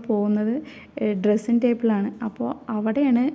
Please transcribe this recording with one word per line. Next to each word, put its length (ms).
പോകുന്നത്, 540
ഏഹ്, 180
ഡ്രസ്സിംഗ് 460
ടേബിളാണ്. 480
അപ്പോൾ 280
അവിടെയാണ് 540